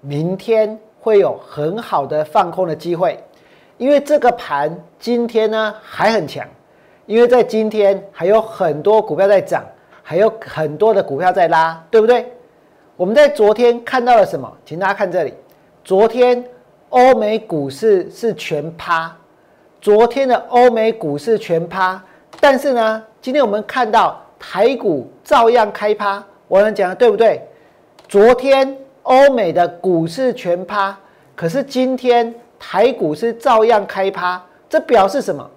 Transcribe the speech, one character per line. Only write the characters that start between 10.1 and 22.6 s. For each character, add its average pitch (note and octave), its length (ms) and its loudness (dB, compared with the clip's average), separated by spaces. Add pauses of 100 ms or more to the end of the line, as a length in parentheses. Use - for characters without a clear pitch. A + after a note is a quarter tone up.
有 G#3+ 240 2
很 D3+ 360 -8
多 G#3+ 180 2
的 G3 80 0
股 C#3+ 140 -6
票 F3+ 160 0
在 F3 160 0
拉， D#3+ 420 0
对 A3+ 100 4
不 G#3+ 60 2
对？ A#3 260 0 (640)
我 F3 100 -4
们 F#3+ 80 -4
在 C#4+ 160 4
昨 G#3+ 240 2
天 A#3+ 300 0
看 B3 220 -4
到 B3 100 4
了 G#3 100 6
什 E3 140 -8
么？ B2+ 100 -10 (160)
请 D#3 140 -12
大 F#3+ 80 -4
家 G3 80 -2
看 G3 160 -4
这 E3+ 140 -4
里， B2+ 100 -10 (480)
昨 G3 240 2
天 B3 380 0 (460)
欧 B3+ 260 4
美 A3 200 -2
股 D#3 320 -6
市 F#3+ 440 0
是 A3+ 220 -4
全 D#3 420 -8
趴， E3 360 -4 (680)
昨 G#3 260 4
天 C4 220 -2
的 A#3+ 80 2 (140)
欧 B3 200 6
美 A3+ 220 0
股 D#3 260 -6
市 A3 180 -2
全 E3 320 -4
趴， F#3 320 -4 (380)
但 C#4 180 4
是 C4+ 160 -2